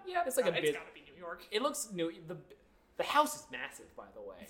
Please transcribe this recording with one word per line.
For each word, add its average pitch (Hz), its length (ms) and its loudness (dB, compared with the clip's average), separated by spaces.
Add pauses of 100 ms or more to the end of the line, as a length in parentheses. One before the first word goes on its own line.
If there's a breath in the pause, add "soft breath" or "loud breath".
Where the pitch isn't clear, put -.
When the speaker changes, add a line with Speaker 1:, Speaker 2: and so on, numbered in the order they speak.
Speaker 1:
yeah. 359 200 0
Speaker 2:
it's 262 100 -2
like 254 100 4
a 180 40 6
Speaker 1:
It's 170 100 2
Speaker 2:
bit 151 140 6
Speaker 1:
gotta 170 200 -10
be - 80 -18 (100)
New - 60 -20
York. 175 320 -10
Speaker 2:
It 214 120 2
looks 262 300 0
new. 170 180 2 (160)
The, 170 100 -6 (600)
the 175 80 2
house 294 300 6
is - 180 -10
massive, 127 440 -10
by 110 80 -10 (100)
the 110 80 -14
way. 95 280 -12